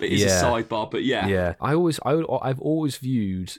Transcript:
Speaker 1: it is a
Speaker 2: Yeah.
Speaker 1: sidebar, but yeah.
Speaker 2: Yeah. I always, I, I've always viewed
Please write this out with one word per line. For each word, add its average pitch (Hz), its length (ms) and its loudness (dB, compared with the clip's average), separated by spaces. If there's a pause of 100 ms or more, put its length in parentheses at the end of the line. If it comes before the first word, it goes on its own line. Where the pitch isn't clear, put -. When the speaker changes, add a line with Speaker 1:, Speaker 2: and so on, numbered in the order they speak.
Speaker 1:
it - 120 0
is 101 100 4
a 101 40 4
Speaker 2:
Yeah. 92 160 4
Speaker 1:
sidebar, 117 480 0
but 107 140 -2
yeah. 110 240 0
Speaker 2:
Yeah. 90 320 2
I 139 140 0
always, 165 300 2
I, 156 180 2 (200)
I've 131 180 -2
always 156 360 -2
viewed 101 640 -2